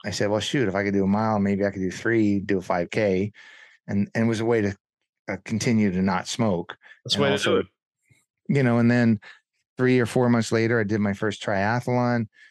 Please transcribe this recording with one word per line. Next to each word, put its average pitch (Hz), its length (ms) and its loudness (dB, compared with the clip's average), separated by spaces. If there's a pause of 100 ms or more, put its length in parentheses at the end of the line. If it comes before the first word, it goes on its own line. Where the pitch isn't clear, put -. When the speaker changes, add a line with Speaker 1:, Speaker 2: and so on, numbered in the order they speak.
Speaker 1:
I 104 60 -6
said, 104 180 -2
"Well, 104 100 0
shoot, 117 300 -2
if 90 60 -4
I 101 100 -2
could 101 80 -2
do 98 120 0
a 95 40 0
mile, 107 320 0
maybe 98 240 0
I 101 60 0
could 95 100 -8
do 92 100 -4
three, 104 500 0
do 98 180 -2
a - 20 -2
five 87 300 -4
K." 101 420 0 (560)
And, 101 260 -2
and 113 120 0
it - 20 0
was 110 120 -2
a 113 40 -4
way 113 160 2
to, 101 160 -2 (500)
uh, 95 200 -8
continue 110 440 0
to 92 120 0
not 95 260 -2
smoke. 95 480 -2 (260)
Speaker 2:
That's - 120 -6
Speaker 1:
And - 60 0
Speaker 2:
the - 20 2
way 139 80 2
to - 20 2
Speaker 1:
also, 139 220 0
Speaker 2:
do - 60 2
it. - 60 -6 (840)
Speaker 1:
you 143 140 2
know, 120 140 4
and 120 140 4
then 120 280 4 (600)
three 127 200 4
or 120 60 4
four 123 240 2
months 120 240 2
later, 113 260 2
I 113 60 0
did 104 160 0
my 101 140 0
first 101 280 -4
triathlon. 120 840 0 (240)